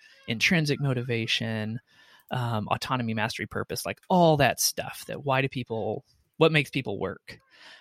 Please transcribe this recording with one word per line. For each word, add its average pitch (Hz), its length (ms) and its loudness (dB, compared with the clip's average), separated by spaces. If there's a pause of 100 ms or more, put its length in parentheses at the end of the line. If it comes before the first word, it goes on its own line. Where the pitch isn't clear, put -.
(280)
intrinsic 147 540 2
motivation, 117 960 -2 (520)
um, 120 380 -2
autonomy, 117 440 -2
mastery, 110 340 -4
purpose, - 380 -6
like, 92 140 -8 (100)
all 170 280 6
that 131 220 4
stuff - 480 -4
that - 160 -8
why 135 180 0
do 135 80 0
people, 110 540 -6 (340)
what 160 140 6
makes 151 180 2
people 107 300 -4
work, - 400 -8 (420)